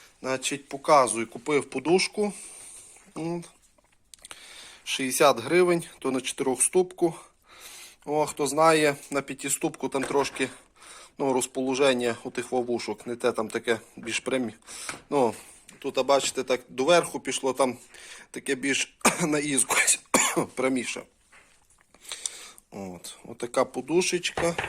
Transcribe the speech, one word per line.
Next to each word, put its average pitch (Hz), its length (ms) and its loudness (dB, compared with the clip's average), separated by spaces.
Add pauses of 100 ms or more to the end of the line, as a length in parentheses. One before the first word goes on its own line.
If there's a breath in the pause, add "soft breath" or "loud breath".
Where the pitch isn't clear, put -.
(200 loud breath)
Значить, 131 480 -6
показую, 131 580 4
купив 135 380 -2
подушку. 185 680 0 (840 loud breath)
М. 170 280 -6 (1400 loud breath)
Шістдесят 131 560 2
гривень, 170 440 2 (140)
то 135 120 -4
на 131 100 0
чотирьохступку. 165 960 0 (880 loud breath)
О, 147 220 0
хто 143 200 -2
знає, 151 500 4 (140)
на 139 120 -2
п'ятиступку 143 680 -4
там 135 160 -2
трошки, 135 440 0 (680 loud breath)
ну, 135 140 2
розположення 127 920 2
у 131 60 -10
тих - 220 -8
вовушок, 123 540 -4
не 120 100 -8
те, 120 160 0
там 110 160 -4
таке 113 320 -2 (160)
більш 113 240 -6
прямі. 127 340 -4 (560 loud breath)
Ну, 123 240 2 (440 loud breath)
тут, 135 200 -6
а 131 40 2
бачите, 135 400 2
так 123 260 0
доверху 143 520 2
пішло, 131 320 -2
там 127 260 0 (520 loud breath)
таке - 240 -6
більш 131 400 -2 (140)
<coughs> - 140 0
наїзкось, 147 800 2 (260)
<coughs> - 280 -2
пряміше. 127 480 -2 (1700 loud breath)
От, 95 540 -14
отака 120 400 -2
подушечка. 170 920 -2 (140)